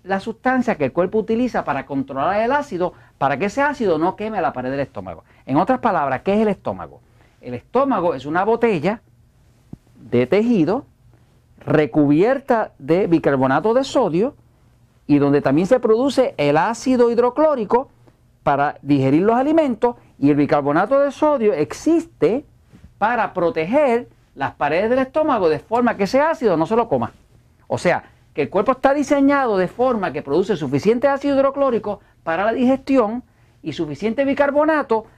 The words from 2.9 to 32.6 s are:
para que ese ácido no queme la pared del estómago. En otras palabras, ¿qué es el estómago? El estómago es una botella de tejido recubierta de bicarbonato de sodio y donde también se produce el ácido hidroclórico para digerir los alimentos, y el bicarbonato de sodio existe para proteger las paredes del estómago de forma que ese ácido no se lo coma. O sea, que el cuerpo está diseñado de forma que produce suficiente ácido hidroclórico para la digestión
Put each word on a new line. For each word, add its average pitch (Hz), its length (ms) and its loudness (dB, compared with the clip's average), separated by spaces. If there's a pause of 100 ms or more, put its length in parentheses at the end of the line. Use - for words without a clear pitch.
para 139 200 0
que 185 80 -4
ese 202 160 -4
ácido 247 360 0
no 175 200 -2
queme 214 240 -6
la 160 100 -2
pared 127 200 -8
del 139 100 -4
estómago. 92 420 -12 (220)
En 131 100 -4
otras 247 240 0
palabras, 147 440 -2
¿qué 196 100 0
es 208 80 2
el 220 80 0
estómago? 90 500 -8 (400)
El 123 140 -14
estómago 202 600 -2
es 131 120 -10
una 160 180 -2
botella 214 580 0 (920)
de 123 320 -2
tejido 208 580 0 (720)
recubierta 156 1200 0
de 165 280 0
bicarbonato 151 640 2
de 247 100 2
sodio 214 500 -2 (760)
y 147 100 4
donde 143 240 2
también 147 260 0
se 254 140 2
produce 247 560 2
el 147 180 2
ácido 233 560 0
hidroclórico 247 800 0 (540)
para 143 380 0
digerir 139 420 2
los 226 120 2
alimentos, 269 600 0 (200)
y 139 120 2
el 147 80 4
bicarbonato 147 640 2
de 285 100 0
sodio 277 420 0
existe 247 920 -2 (520)
para 214 360 -2
proteger 190 760 0 (280)
las 135 180 -6
paredes 160 360 0
del 254 100 2
estómago 262 500 0
de 147 100 0
forma 233 380 0
que 196 60 -2
ese 262 180 2
ácido 277 340 0
no 160 100 0
se 214 120 0
lo 233 100 0
coma. 117 240 -2 (560)
O 123 100 -4
sea, 147 280 -2 (280)
que 151 100 -2
el 131 60 -4
cuerpo 208 220 0
está 269 220 0
diseñado 277 640 2
de 185 100 0
forma 220 460 -2
que 143 80 -6
produce 185 340 0
suficiente 165 540 0
ácido 277 260 0
hidroclórico 269 640 0 (240)
para 170 220 -2
la 226 80 0
digestión 254 680 0 (400)